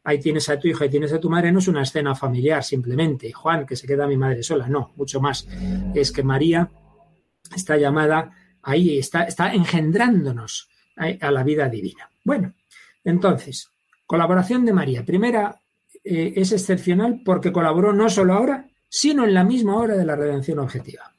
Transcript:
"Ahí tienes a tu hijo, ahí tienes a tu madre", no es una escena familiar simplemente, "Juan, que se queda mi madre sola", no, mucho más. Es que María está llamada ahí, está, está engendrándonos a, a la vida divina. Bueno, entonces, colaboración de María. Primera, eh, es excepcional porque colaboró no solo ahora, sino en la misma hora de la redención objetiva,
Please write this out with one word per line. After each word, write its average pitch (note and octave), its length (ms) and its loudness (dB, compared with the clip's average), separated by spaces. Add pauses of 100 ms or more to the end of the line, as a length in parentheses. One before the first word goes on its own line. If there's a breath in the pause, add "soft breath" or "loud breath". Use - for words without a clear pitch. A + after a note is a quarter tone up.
"Ahí D3 160 0
tienes D3+ 300 -2
a D3 100 0
tu C#3+ 80 -2
hijo, D#3+ 160 0
ahí C#3 80 2
tienes D3 220 0
a D#3+ 80 -2
tu E3+ 80 -2
madre", E3+ 240 2
no F#3+ 60 6
es F#3 100 2
una D3+ 140 2
escena C#3 320 -2
familiar C3+ 480 0
simplemente, B2+ 720 -2
"Juan, D#3 340 -2
que C3 100 -8
se C3 100 -12
queda C#3 200 0
mi C#3 100 0
madre C3 260 0
sola", C3 260 -2
no, C3+ 280 -4
mucho C3+ 240 -4
más. C#3 260 -2 (480 loud breath)
Es C#3+ 180 0
que C#3 100 -4
María D#3+ 480 2 (840)
está D#3 220 -2
llamada D3+ 540 2 (320 soft breath)
ahí, D3+ 360 2
está, E3+ 260 -2
está E3+ 280 -2
engendrándonos E3 1160 0 (280)
a, E3 300 -4
a C#3 40 2
la C3 120 2
vida D3 260 0
divina. G#2+ 400 -10 (160)
Bueno, A#3+ 300 -2 (500 loud breath)
entonces, F3 640 0 (360)
colaboración F#3 580 2
de A3+ 80 4
María. C3+ 320 0
Primera, G#3 560 0 (420)
eh, E3 340 -2
es F#3+ 160 0
excepcional F#3+ 720 0
porque F3+ 280 0
colaboró F3 400 2
no G#3+ 160 4
solo F#3 260 2
ahora, C4 360 0 (180)
sino C#4+ 360 2
en G3+ 100 4
la F#3 100 4
misma G#3+ 320 2
hora A3 200 0
de F#3 100 0
la D3+ 100 -2
redención D3 440 -2
objetiva, - 580 -10